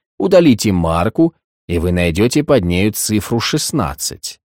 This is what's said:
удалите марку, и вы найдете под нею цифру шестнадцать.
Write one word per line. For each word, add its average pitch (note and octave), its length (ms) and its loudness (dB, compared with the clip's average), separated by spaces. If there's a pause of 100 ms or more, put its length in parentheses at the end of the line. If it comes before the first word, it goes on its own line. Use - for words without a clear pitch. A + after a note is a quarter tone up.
(180)
удалите F3 540 4
марку, F2 640 0 (320)
и F2 120 -4
вы F2 140 0
найдете F2+ 520 0
под B2 200 2
нею F#2 280 0
цифру A2 480 -4
шестнадцать. - 1040 -6